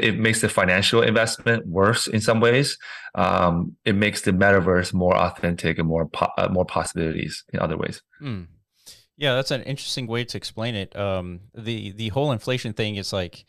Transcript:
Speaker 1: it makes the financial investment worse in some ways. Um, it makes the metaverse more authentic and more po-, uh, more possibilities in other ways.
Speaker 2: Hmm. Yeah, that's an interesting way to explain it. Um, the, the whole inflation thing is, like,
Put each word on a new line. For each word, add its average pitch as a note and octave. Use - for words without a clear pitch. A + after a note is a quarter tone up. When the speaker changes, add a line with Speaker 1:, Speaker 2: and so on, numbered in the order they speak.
Speaker 1:
it A2
makes A2
the A2
financial G2
investment A2+
worse F#2+
in A2
some A2
ways. A#2+
Um, F2+
it G#2+
makes G#2
the G#2
metaverse F#2
more F2+
authentic F2
and E2
more E2
po-, -
uh, F#2
more F#2
possibilities E2
in -
other D#2+
ways. -
Speaker 2:
Hmm. A#2
Yeah, C#3+
that's C3
an B2+
interesting C3+
way A#2
to A2
explain A2
it. G2
Um, F#2
the, A2
the A2
whole C#3
inflation B2
thing G#2+
is, G2
like, F2+